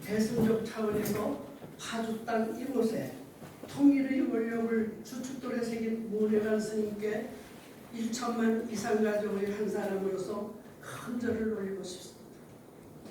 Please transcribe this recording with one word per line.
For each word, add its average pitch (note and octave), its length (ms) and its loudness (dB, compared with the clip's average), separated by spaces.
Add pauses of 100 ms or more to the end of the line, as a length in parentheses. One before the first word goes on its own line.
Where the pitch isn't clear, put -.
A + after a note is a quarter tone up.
대승적 A3 640 2
차원에서 G#3+ 800 -2 (320)
파주 A3+ 480 -4
땅 A3+ 340 0
이곳에 A3 540 0 (540)
통일의 C#4 640 6
원력을 A3+ 720 2
주춧돌에 B3+ 580 -4
새긴 A3+ 480 -2
문혜관 G#3+ 500 4
스님께 G#3+ 680 -2 (640)
일천만 A3+ 800 2
이상 G#3+ 320 2
가족의 G3+ 480 0
한 G#3 180 0
사람으로서 G3 840 -2 (280)
큰 - 380 -8
절을 A3 340 0
올리고 G3 300 -4
싶습니다. - 360 -12 (920)